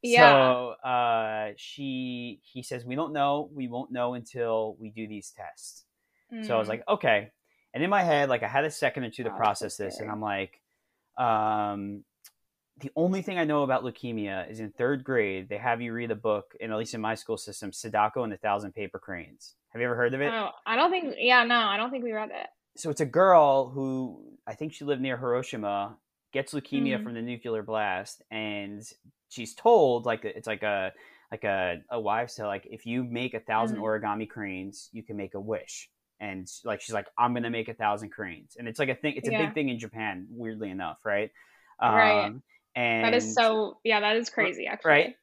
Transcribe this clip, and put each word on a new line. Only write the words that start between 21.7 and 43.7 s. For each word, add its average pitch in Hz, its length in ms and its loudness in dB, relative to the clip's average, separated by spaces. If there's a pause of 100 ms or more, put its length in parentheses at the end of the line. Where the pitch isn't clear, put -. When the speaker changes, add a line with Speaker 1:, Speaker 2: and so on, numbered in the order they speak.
Speaker 1:
don't 233 140 -2
think 262 120 -6
we 240 80 -4
read 214 200 -6
it. - 160 -10 (300)
Speaker 2:
So 165 120 -4
it's 147 120 -2
a 151 40 4
girl 143 640 8
who, 131 760 -6
I 113 100 -10
think 156 180 -8
she - 120 -16
lived 139 160 0
near 131 160 -2
Hiroshima, 113 800 -2 (360)
gets 135 200 -4
leukemia 127 480 -2
Speaker 1:
Mm. - 0 -
Speaker 2:
from 110 120 -8
the 117 80 -6
nuclear 117 420 -4
blast, 104 680 -2
and 104 540 -8 (460)
she's - 260 -12
told, 139 500 6
like, 117 200 -2
it's 110 220 -8
like 107 160 -4
a, 98 300 0 (380)
like - 140 -10
a, 92 440 0
a 120 100 -2
wives' 110 360 -2
tale, 107 120 -6
like, 98 220 -6
"If - 160 -16
you 120 200 -2
make 120 280 -4
a 117 60 -6
thousand 110 380 0
Speaker 1:
Mm. - 20 -8
Speaker 2:
origami 107 500 -2
cranes, 98 600 -10
you 110 120 -14
can 107 140 -12
make 98 180 -8
a 98 40 -6
wish." - 500 -8 (300)
And, 95 300 -10 (160)
like, 110 160 -4
she's - 120 -10
like, 98 140 -2 (100)
"I'm 120 160 4
gonna 117 160 -2
make 117 200 -4
a 117 40 -12
thousand 107 380 -2
cranes." 92 460 -12
And 120 100 -10
it's, 113 120 -10
like, 139 100 0
a 127 60 -2
thing, 147 200 -4
it's 120 140 -6
a - 20 0
Speaker 1:
Yeah. - 20 0
Speaker 2:
big 151 200 0
thing 147 160 0
in 120 100 -4
Japan, 104 500 -8
weirdly 110 400 -8
enough, 90 360 -8
right? 104 260 0 (560)
Speaker 1:
Right. 107 440 4
Speaker 2:
Um, 120 120 -16 (320)
and 117 260 2
Speaker 1:
That 226 140 4
is 226 180 0
so, 220 500 2